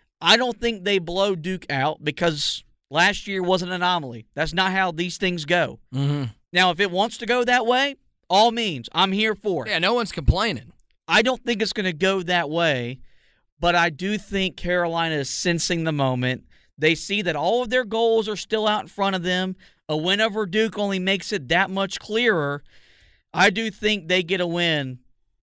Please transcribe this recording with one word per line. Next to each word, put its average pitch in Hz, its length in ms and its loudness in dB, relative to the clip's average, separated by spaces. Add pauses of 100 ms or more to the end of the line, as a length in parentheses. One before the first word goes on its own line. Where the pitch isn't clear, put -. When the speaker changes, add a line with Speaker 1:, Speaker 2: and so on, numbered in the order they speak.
(220)
Speaker 1:
I 185 160 4
don't 240 200 0
think 220 280 -4
they 196 140 2
blow 185 360 0
Duke 175 340 -6
out 143 320 -2
because 147 640 -2 (260)
last 180 380 2
year 190 160 -4
was 180 180 2
an 180 100 -6
anomaly. 175 540 -2 (100)
That's 147 180 -2
not 185 180 0
how 190 200 0
these 170 260 -6
things 175 260 -2
go. 147 360 0 (140)
Speaker 2:
Mm-hmm. 139 380 -2 (220)
Speaker 1:
Now, 180 180 4
if 160 80 -6
it 196 120 2
wants 185 260 -2
to 240 80 -10
go 240 180 2
that 247 220 2
way, 262 300 2 (340)
all 214 220 6
means, 208 420 -4
I'm 190 180 2
here 214 240 0
for 170 320 -2
it. - 20 -8
Speaker 2:
Yeah, 180 100 0
no 185 140 2
one's 240 200 0
complaining. 165 580 0 (360)
Speaker 1:
I 175 140 6
don't 247 220 0
think 226 180 -2
it's 214 120 -2
gonna 185 200 -2
go 190 300 0
that 170 260 0
way, 135 500 0 (600)
but 170 160 2
I 170 160 2
do 185 260 -4
think 190 400 -4
Carolina 165 580 0
is 139 140 -2
sensing 170 540 -2
the 160 80 0
moment. 127 540 -2 (300)
They 160 200 2
see 202 260 -4
that 170 140 -2
all 185 260 0
of 247 80 -6
their 254 160 0
goals 226 420 2
are 214 80 -4
still 214 320 -2
out 214 140 0
in - 60 -14
front 196 280 -2
of 185 60 -2
them. 185 340 -2 (320)
A 156 80 -2
win 180 240 0
over 214 280 0
Duke 214 320 0
only 202 180 -2
makes 190 340 -2
it 160 180 -4
that 180 200 2
much 190 300 -4
clearer. 185 640 0 (680)
I 180 200 4
do 220 180 -4
think 208 380 -2
they 185 160 2
get 175 180 -2
a 175 60 0
win 160 520 -2 (440)